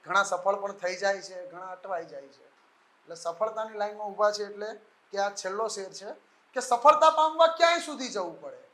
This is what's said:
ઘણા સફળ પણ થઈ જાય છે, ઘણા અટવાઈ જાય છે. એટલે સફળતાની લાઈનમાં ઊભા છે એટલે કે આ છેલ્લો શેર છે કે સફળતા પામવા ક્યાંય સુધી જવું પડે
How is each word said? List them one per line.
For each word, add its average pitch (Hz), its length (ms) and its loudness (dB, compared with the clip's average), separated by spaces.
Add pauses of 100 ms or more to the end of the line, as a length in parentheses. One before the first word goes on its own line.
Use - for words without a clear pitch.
ઘણા 190 200 2
સફળ 190 380 0
પણ 196 200 -8
થઈ 185 200 -2
જાય 196 200 0
છે, 185 140 -14 (140)
ઘણા 185 260 -14
અટવાઈ 175 360 -6
જાય 139 240 -16
છે. - 80 -20 (500)
એટલે 165 220 -18
સફળતાની 220 680 -4
લાઈનમાં 208 280 -6
ઊભા 208 220 2
છે 208 120 -6
એટલે 208 260 -10 (420)
કે 202 60 -6
આ 202 120 0 (120)
છેલ્લો 202 260 -4
શેર 196 240 -8
છે 208 180 -14 (460)
કે 247 60 -2
સફળતા 302 560 8
પામવા 320 400 4
ક્યાંય 339 280 4
સુધી 262 300 -8
જવું 170 260 -6
પડે 127 200 -16 (120)